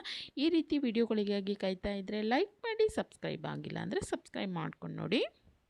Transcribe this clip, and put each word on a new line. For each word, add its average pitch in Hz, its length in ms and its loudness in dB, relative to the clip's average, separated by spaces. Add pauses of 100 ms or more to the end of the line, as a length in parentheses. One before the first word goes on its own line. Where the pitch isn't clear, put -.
(360)
ಈ 285 120 4
ರೀತಿ 320 300 2
ವಿಡಿಯೋಗಳಿಗಾಗಿ 208 760 2
ಕಾಯ್ತಾ 196 380 -2
ಇದ್ರೆ 202 300 -4
ಲೈಕ್ 269 340 2
ಮಾಡಿ, 440 380 2
ಸಬ್ಸ್ಕ್ರೈಬ್ 160 520 -4
ಆಗಿಲ್ಲ 151 320 -6
ಅಂದ್ರೆ 180 220 -2
ಸಬ್ಸ್ಕ್ರೈಬ್ - 520 -4
ಮಾಡ್ಕೊಂಡು 165 440 -6
ನೋಡಿ. 175 240 2 (500)